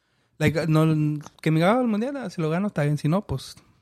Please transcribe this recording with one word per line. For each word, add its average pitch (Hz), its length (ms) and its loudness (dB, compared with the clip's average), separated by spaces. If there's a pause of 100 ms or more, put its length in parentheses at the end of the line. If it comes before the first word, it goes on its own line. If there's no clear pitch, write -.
(380)
Like, 156 280 0
no, 156 540 2 (200)
que 156 120 0
me 160 80 2
gane 220 220 4
el 247 40 0
mundial, 233 300 -2
ah, 240 140 -8
si 180 120 -10
lo 156 80 -2
gano, 185 160 -2
está 175 160 -2
bien. 147 160 0
Si - 80 -4
no, 180 180 0
pues, - 300 -10 (280)